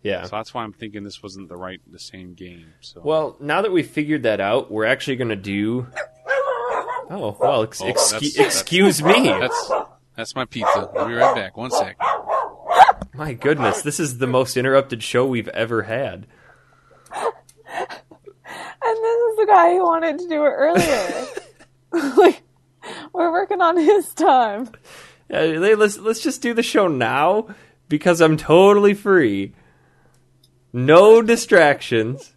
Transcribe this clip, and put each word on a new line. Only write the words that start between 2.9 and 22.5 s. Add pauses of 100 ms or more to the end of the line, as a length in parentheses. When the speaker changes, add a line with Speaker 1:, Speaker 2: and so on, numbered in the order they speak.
Speaker 1:
Well,
now
that
we
figured
that
out,
we're
actually
gonna
do. (1200)
Oh,
well,
ex-,
Speaker 2:
Oh,
Speaker 1:
excu-,
Speaker 2:
that's,
Speaker 1:
excuse
Speaker 2:
that's,
Speaker 1:
me.
Speaker 2:
That's, (440)
that's
my
pizza.
I'll
be
right
back.
One
sec. (1160)
Speaker 1:
My
goodness,
this
is
the
most
interrupted
show
we've
ever
had. (2500)
Speaker 3:
And
this
is
the
guy
who
wanted
to
do
it
earlier. (680)
Speaker 1:
<laughs>
Speaker 3:
<laughs>
Like, (680)